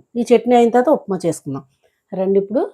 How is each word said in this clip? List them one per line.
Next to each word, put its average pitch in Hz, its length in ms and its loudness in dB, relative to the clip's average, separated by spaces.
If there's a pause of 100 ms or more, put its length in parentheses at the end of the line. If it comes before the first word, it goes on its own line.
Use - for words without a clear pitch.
(200)
ఈ 233 120 -4
చట్నీ 233 280 2
అయిన 233 160 4
తర్వాత 247 240 2
ఉప్మా 185 260 -6
చేసుకుందాం. 143 400 -6 (540)
రండి, 196 240 0
ఇప్పుడు 226 200 -4 (100)